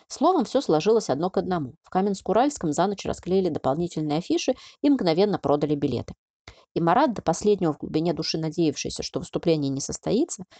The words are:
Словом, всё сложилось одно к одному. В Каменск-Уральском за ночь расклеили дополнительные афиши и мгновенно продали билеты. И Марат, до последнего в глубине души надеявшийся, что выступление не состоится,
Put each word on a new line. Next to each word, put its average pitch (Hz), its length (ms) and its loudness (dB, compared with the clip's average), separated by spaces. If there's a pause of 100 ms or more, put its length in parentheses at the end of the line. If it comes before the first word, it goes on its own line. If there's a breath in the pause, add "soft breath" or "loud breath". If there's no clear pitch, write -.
Словом, 320 360 2
всё 254 180 0
сложилось 196 480 2
одно 156 200 0
к - 80 -2
одному. 180 460 -4
В - 60 -20
Каменск-Уральском 196 840 0
за 175 140 2
ночь 202 180 -6
расклеили 180 440 0
дополнительные 151 680 -2
афиши 269 380 -2 (260 loud breath)
и 285 80 2
мгновенно 196 500 2
продали 147 360 2
билеты. 139 380 -4 (600 loud breath)
И - 80 -2
Марат, 214 320 4
до - 80 -6
последнего 180 520 0
в - 40 -8
глубине 165 360 -2
души 175 240 -4
надеявшийся, 156 640 -2
что - 160 -6
выступление 156 500 -2
не 135 120 -4
состоится, - 640 -4 (140 soft breath)